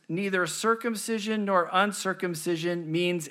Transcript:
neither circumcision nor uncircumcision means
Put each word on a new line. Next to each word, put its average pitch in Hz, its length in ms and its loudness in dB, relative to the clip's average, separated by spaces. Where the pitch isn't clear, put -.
neither 190 380 0
circumcision 220 960 0
nor 185 280 4
uncircumcision 175 1200 0
means 175 380 0